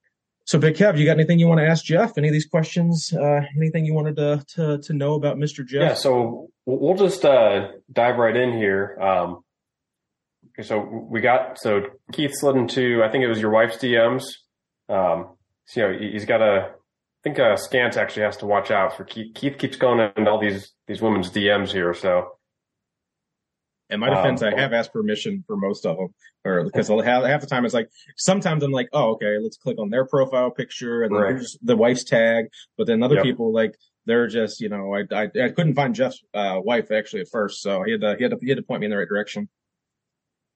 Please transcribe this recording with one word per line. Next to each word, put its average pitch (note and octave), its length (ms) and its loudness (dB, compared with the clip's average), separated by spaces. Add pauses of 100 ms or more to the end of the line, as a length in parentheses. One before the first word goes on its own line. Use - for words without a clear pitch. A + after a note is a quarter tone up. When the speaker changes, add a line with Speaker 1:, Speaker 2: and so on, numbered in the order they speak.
(460)
Speaker 1:
So E3 120 2
Big D3+ 160 4
Kev, G3 240 4
you D3+ 80 4
got D#3+ 60 6
anything D#3+ 260 4
you E3+ 80 6
wanna E3 160 6
ask D#3+ 220 2
Jeff? E3+ 340 0
Any D3+ 100 2
of D3+ 40 2
these D3+ 140 0
questions, E3+ 680 0
uh, D3 260 2 (160)
anything D#3+ 300 -2
you D#3 80 0
wanted D3+ 220 -2
to, D3 280 0 (120)
to, D3+ 220 0
to D3 140 -10
know C#3+ 220 0
about C#3+ 240 -2
Mister D3 240 -6
Jeff? B2+ 180 -4
Speaker 2:
Yeah, D#3 140 2
so A#2+ 560 0 (160)
w-, C3 180 -2
we'll F3+ 120 4
just, G3 280 2
uh, B2+ 440 6 (220)
dive A#2+ 260 2
right A#2 200 2
in B2 160 2
here. G2+ 480 0
Um, F2+ 420 0 (1080)
okay, - 180 -16
so G#2+ 420 -6
we A2+ 120 -4
got, B2 380 0
so G2+ 280 0 (260)
Keith C#3+ 220 -2
slid C#3 220 2
into, A#2+ 460 0
I A2 80 2
think C3 140 0
it A#2+ 40 2
was A2 120 -2
your G#2+ 120 0
wife's A#2 260 2
D A#2+ 180 0
Ms. C3 400 0 (520)
Um, F2+ 480 -2 (300)
so, - 140 -6
you G#2 60 2
know, F#2 120 -2
he, G#2 120 -8
he's G#2 140 -8
got A2+ 180 2
a, G2 300 2
I - 500 -20
think, D3 160 -4
uh, A2+ 160 4
Scant A#2+ 420 0
actually G#2+ 260 -2
has G2+ 160 -2
to G#2+ 80 -10
watch G2+ 260 0
out F#2+ 240 0
for F#2+ 80 -14
Keith. A2 320 -14
Keith C#3 200 -4
keeps - 200 -6
going A#2+ 400 2
into G#2+ 120 2
all G#2+ 120 2
these, G2+ 320 -4 (160)
these G#2 120 -8
women's G2+ 300 0
D G2+ 260 0
Ms F#2+ 140 -4
here, F2 240 -2
so. F2+ 440 -2 (1500)
Speaker 1:
In G#2 80 -4
my G#2 100 -2
defense, G#2 320 2
Speaker 2:
Um, G#2 140 0
Speaker 1:
I C3+ 60 0
have C3+ 120 -2
asked A#2 200 -2
permission G#2+ 560 -4
for G#2 80 -6
most G2 280 -4
of F2 140 -2
'em, F#2 160 -8 (300)
or, F2+ 260 0
'cause - 180 -2
I'll G#2+ 120 2
have, B2 240 2
half C#3+ 160 2
the - 80 -12
time B2 160 -2
it's A2+ 100 -2
like, A#2 160 -2 (260)
sometimes F3+ 460 0
I'm C#3 80 0
like, B2 220 -2
"Oh, A#2+ 220 2
okay, G#2 280 -2
let's A2+ 140 -8
click B2 240 -6
on G#2 100 -4
their B2+ 160 0
profile C3 460 0
picture, A#2 500 -6
and G#2 100 -2
then G#2 80 2
Speaker 2:
Right. G2 140 2
Speaker 1:
here's - 260 -10
the A#2 160 2
wife's A#2+ 280 2
tag." A2+ 420 2 (320)
But A2 80 -2
then A2+ 160 2
other C#3 140 4
Speaker 2:
Yep. - 80 4
Speaker 1:
people, A#2 280 -2
like, A2 220 0 (320)
they're A#2 220 2
just, G#2+ 320 -4
you A2 80 -6
know, G2 260 -6
I, G2+ 60 -2 (100)
I, G#2 140 -2
I A#2+ 240 -2
couldn't D3+ 260 0
find C3+ 180 0
Jeff's, C3 300 -4 (100)
uh, G2 320 -4
wife A2+ 280 -2
actually G#2+ 300 -4
at F2 100 -14
first, G#2 300 -6
so G2 200 -2
he G#2+ 80 -4
had A2 120 -2
to, G#2 140 0
he A#2+ 60 -6
had A#2+ 80 0
to, B2 100 -6
he A#2+ 80 -6
had C3+ 100 0
to G#2 40 -8
point - 180 -8
me G#2 60 -4
in G#2+ 60 -4
the G#2 40 -4
right G2+ 120 -4
direction. G#2+ 400 -6 (1080)